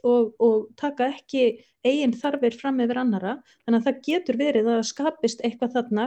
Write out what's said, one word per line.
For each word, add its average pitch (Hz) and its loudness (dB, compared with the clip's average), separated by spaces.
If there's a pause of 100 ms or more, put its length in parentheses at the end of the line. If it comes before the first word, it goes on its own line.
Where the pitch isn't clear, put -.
og, 240 2 (100)
og 220 2 (120)
taka 277 -2
ekki 269 -2 (400)
eigin 262 2
þarfir 277 -2
fram 269 -2
yfir 240 -2
annarra. 208 -2 (280)
Þannig 233 4
að 233 -2
það 269 -2
getur 294 -2
verið 233 2
að 226 0
skapist 277 -4
eitthvað 240 -4
þarna 240 0